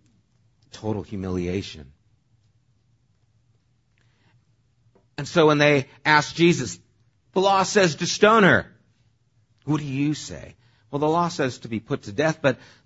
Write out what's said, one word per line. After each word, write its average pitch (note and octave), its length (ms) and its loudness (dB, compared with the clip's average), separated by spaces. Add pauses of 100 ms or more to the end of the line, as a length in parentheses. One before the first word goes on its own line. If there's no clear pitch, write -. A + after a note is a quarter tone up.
(720)
total G#2+ 320 -8
humiliation. F2+ 920 -8 (3250)
And C#3 100 -10
so D#3+ 200 2
when D3+ 100 4
they D3 300 2 (180)
asked D3+ 320 2
Jesus, - 420 0 (540)
"The F#3+ 80 -2
law G3 220 2
says F#3 340 2
to F3 100 -4
stone G#3+ 360 4
her. C3+ 280 4 (960)
What D3 160 -2
do D3 60 -10
you C#3+ 260 -2
say?" - 440 -14 (340)
Well, C#3+ 80 -6
the D3+ 100 0
law E3+ 200 0
says C3+ 320 -6
to A#2+ 80 -16
be A2+ 120 -6
put - 220 -8
to G#2 100 -16
death, D#3 300 -2
but C3 160 0 (260)